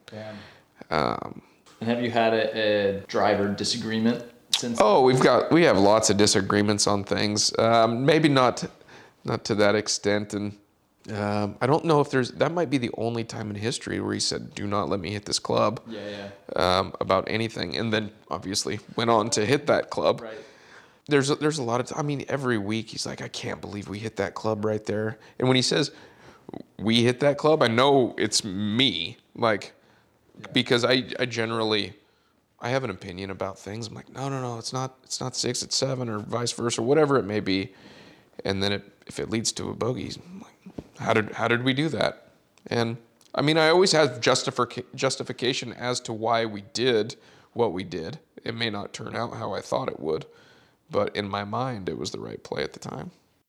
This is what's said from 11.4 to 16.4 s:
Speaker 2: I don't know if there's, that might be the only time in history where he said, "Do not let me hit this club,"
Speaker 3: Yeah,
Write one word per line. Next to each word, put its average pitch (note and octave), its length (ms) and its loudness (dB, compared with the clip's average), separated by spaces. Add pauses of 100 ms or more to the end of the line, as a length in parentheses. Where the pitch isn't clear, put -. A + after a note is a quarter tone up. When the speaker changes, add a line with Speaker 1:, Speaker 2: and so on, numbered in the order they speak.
Speaker 2:
I B2+ 60 0
don't C#3+ 180 4
know D#3 160 4
if C#3 100 0
there's, B2+ 220 0
that C#3 200 0
might E3 180 -2
be C#3 80 2
the A#2+ 180 -2
only A#2 280 -4
time A2+ 260 -10
in G#2 60 -8
history G#2 440 -4
where G2+ 140 -2
he G#2 60 -4
said, - 340 -6
"Do G#2 120 -8
not G2+ 220 -2
let F#2+ 120 -2
me E2+ 100 -6
hit G2+ 160 -6
this C#2+ 120 -2
club," A2+ 480 0
Speaker 3:
Yeah, A2 140 -12 (560)